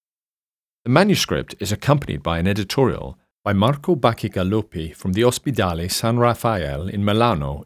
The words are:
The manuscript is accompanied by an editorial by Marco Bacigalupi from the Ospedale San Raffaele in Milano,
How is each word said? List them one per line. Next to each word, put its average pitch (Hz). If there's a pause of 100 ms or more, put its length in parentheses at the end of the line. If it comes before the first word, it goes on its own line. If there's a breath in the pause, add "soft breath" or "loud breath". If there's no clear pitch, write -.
(840)
The 117
manuscript 95
is 98
accompanied 139
by 82
an 85
editorial 101 (240)
by 101
Marco 143
Bacigalupi 98
from 95
the 110
Ospedale 98
San 117
Raffaele 98
in 101
Milano, 101